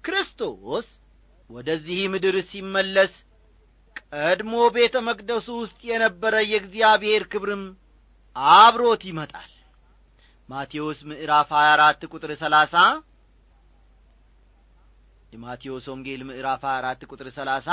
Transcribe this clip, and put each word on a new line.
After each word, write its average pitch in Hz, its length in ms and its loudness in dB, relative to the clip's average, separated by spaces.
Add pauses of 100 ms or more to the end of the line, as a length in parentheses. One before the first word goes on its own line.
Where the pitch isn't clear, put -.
ክርስቶስ 175 840 -8 (600)
ወደዚህ 156 500 -6 (100)
ምድር 190 340 0
ሲመለስ 190 720 0 (800)
ቀድሞ 180 580 -4 (160)
ቤተ 233 320 0
መቅደሱ 226 540 -6
ውስጥ 233 280 -12
የነበረ 220 580 -2
የእግዚአብሔር 214 880 2
ክብርም 202 360 -6 (880)
አብሮት 226 540 6
ይመጣል። 160 440 -14 (1000)
ማቴዎስ 147 560 -10
ምዕራፍ 151 460 0
ሃያ 151 200 4
አራት 151 340 6
ቁጥር 156 300 -14
ሠላሳ፣ 151 400 2 (2500)
የማቴዎስ 123 560 -14
ወንጌል 131 360 -12
ምዕራፍ 131 400 -8
ሃያ 135 140 -4
አራት 127 280 -8
ቁጥር 131 240 -18
ሠላሳ፣ 135 440 -6